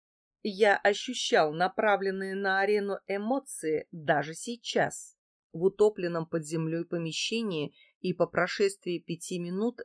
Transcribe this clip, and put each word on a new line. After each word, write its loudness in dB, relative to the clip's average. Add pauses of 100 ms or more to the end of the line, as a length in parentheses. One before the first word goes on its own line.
(420)
Я 4
ощущал 2
направленные 0
на 0
арену 2
эмоции -2
даже 0
сейчас, -4 (380)
в -8
утопленном 2
под -4
землей -2
помещении -4 (260)
и 0
по 0
прошествии -2
пяти -8
минут -4